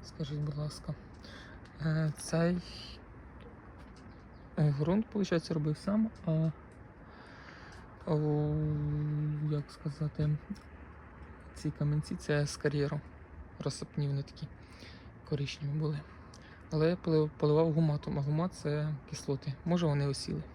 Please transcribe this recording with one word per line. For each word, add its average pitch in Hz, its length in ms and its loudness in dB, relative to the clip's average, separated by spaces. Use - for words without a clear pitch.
Скажіть, 147 360 -4
будь 147 180 0
ласка. 147 360 -4
Е, 156 360 4
цей, 170 400 4
е, 151 220 6
ґрунт, 185 340 4
виходить, 185 380 2
робив 151 260 2
сам, 220 320 2
а, 160 260 4
о, 160 100 4
як 147 200 -2
сказати, 151 680 0
ці - 160 -2
камінці — 147 440 0
це 147 300 2
з - 120 -4
кар'єру. 147 440 2
Розсипні - 480 -2
вони 139 160 0
такі - 240 -10
коричневі 143 420 -2
були. 151 280 0
Але 160 180 6
я 175 60 4
полив-, 156 420 4
поливав 156 360 8
гуматом, 147 460 4
а - 20 2
гумат — 151 320 2
це 151 400 0
кислоти. 139 440 -2
Може, 170 200 4
вони 143 220 4
осіли. 151 360 -2